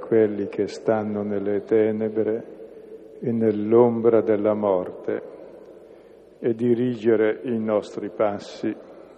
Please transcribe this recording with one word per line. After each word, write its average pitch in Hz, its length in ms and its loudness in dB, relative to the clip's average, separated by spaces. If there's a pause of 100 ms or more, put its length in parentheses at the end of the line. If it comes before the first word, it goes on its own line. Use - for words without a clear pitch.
quelli 104 440 2
che 101 180 -2
stanno 107 560 -2
nelle 101 400 -2
tenebre 110 800 0 (800)
e 120 100 -2
nell'ombra 113 880 4
della 107 340 2
morte 104 760 -2 (1120)
e 120 120 0
dirigere 113 880 2
i 120 160 -2
nostri 107 500 -2
passi 107 680 -4 (420)